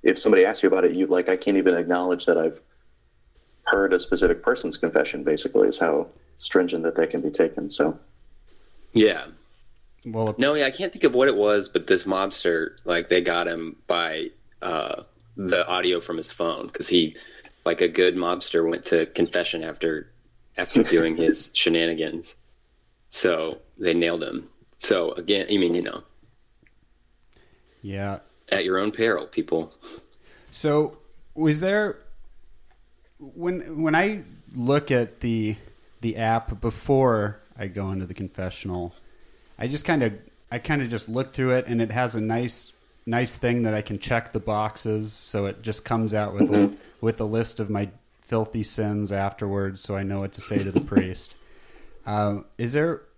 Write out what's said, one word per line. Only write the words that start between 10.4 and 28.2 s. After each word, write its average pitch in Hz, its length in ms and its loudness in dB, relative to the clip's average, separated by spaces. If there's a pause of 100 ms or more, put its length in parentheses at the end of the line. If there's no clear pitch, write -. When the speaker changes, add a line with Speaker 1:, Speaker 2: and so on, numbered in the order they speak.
Speaker 2:
yeah, 143 100 2
I 135 60 2
can't 180 200 -6
think - 140 -2
of 123 80 6
what 131 160 6
it 110 60 2
was, 104 340 2
but - 180 -2
this 92 160 4
mobster, 92 680 0 (120)
like, 85 260 0
they 90 120 4
got 87 260 0
him 82 300 -6 (100)
by, 82 440 -2 (300)
uh, - 420 -4 (340)
the 92 300 0
audio 90 340 0
from 85 160 -6
his 80 140 -6
phone, 85 380 -4
'cause - 200 -6
he, 82 260 4 (480)
like - 180 0
a 90 60 4
good 90 280 4
mobster, 87 540 0
went 85 160 -4
to 82 220 2
confession 85 560 -2
after, 80 480 -6 (460)
after - 260 2
Speaker 3:
<laughs> - 140 2
Speaker 2:
doing 80 180 2
his 80 380 0
shenanigans. 82 840 -2 (760)
So 80 500 -2 (180)
they 85 160 0
nailed 85 300 2
him. - 260 -10 (280)
So 87 360 0
again, 95 360 -2
I 101 80 2
mean, 87 160 2
you 87 80 0
know. - 220 -8 (1800)
Speaker 3:
Yeah. 98 380 -6 (320)